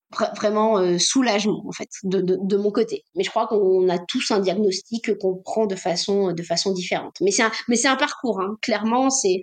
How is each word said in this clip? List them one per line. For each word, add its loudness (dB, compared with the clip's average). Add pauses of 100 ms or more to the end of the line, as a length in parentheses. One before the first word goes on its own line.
(120)
vra-, -2
vraiment, 2
euh, 2
soulagement, 2
en -10
fait, -10 (140)
de, 0
de, 2
de 0
mon 2
côté. -2 (120)
Mais -2
je -4
crois 0
qu'on 4
a 0
tous -4
un 2
diagnostic 0
qu'on 0
prend -2
de -2
façon, 0
de -4
façon -2
différente. -4
Mais 4
c'est 2
un, 2 (160)
mais 2
c'est 2
un 4
parcours, -2
hein. -4
Clairement, 2
c'est, 0